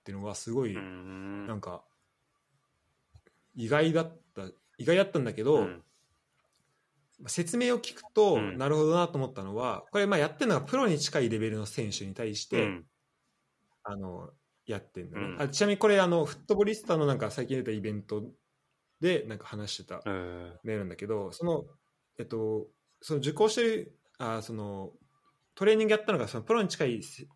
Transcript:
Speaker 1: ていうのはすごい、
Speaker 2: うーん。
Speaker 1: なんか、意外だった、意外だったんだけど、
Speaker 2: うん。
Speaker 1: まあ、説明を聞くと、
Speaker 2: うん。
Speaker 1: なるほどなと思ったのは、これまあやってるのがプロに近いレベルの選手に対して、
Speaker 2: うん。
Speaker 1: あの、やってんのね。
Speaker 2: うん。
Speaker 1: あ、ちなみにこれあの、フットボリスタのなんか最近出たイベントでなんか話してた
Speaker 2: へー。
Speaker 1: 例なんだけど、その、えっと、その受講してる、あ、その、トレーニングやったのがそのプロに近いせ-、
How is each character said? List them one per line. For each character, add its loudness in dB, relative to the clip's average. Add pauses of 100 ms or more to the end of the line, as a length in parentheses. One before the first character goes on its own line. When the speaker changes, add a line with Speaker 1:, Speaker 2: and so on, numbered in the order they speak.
Speaker 1:
て -12
い -8
う -10
の -10
は -8
す -8
ご -2
い、 -6
Speaker 2:
う -8
ー -8
ん。 -12
Speaker 1:
な -6
ん -8
か、 -12 (1700)
意 -4
外 4
だ 4
っ -8 (140)
た、 -10 (320)
意 -6
外 6
だ 6
っ 0
た 0
ん 2
だ -2
け -4
ど、 6
Speaker 2:
う 6
ん。 -4 (1400)
Speaker 1:
ま -18
あ、 -14
説 -2
明 4
を 2
聞 -8
く -20 (100)
と、 8
Speaker 2:
う 6
ん。 -2
Speaker 1:
な 2
る 4
ほ 6
ど 6
な 6
と -2
思 0
っ -6
た -8
の -6
は、 -2
こ 0
れ 4
ま 4
あ 4
や 4
っ -10
て 0
る 4
の 4
が -8
プ -2
ロ 4
に 2
近 0
い 2
レ 0
ベ 0
ル -4
の -4
選 -6
手 -6
に -10
対 -6
し -8
て、 0
Speaker 2:
う 2
ん。 -8 (960)
Speaker 1:
あ -8
の、 -10 (360)
や -4
っ -10
て -14
ん -12
の -10
ね。 -6
Speaker 2:
う -8
ん。 -2
Speaker 1:
あ、 0
ち -2
な 4
み 4
に -2
こ 4
れ 6
あ 6
の、 4
フ -6
ッ -20
ト 4
ボ 4
リ 0
ス -14
タ 2
の 4
な 4
ん -2
か -2
最 -4
近 -2
出 -2
た -4
イ -2
ベ -4
ン -6
ト -4 (800)
で 2
な -10
ん -10
か -16
話 -8
し -8
て -14
た -12
Speaker 2:
へ -8
ー。 -8
Speaker 1:
例 -4
な -4
ん -8
だ -10
け -10
ど、 -4
そ -8
の、 -2 (540)
え -6
っ -10
と、 -4 (320)
そ -6
の 2
受 -2
講 4
し -2
て 2
る、 0 (200)
あ、 -4
そ -10
の、 -8 (640)
ト -2
レ 8
ー 4
ニ 4
ン 4
グ 6
や 4
っ -6
た 2
の 2
が 0
そ -6
の -8
プ 2
ロ 4
に 2
近 -2
い -2
せ-、 -18